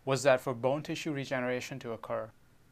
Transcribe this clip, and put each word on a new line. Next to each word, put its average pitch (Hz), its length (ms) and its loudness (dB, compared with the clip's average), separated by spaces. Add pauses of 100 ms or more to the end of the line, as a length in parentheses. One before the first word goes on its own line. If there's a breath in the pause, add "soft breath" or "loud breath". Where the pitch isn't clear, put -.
was 135 200 2
that 127 180 8
for 135 140 -2
bone 131 260 0
tissue 160 300 -4
regeneration 127 680 -2
to 120 120 -8
occur, 110 400 -6 (400)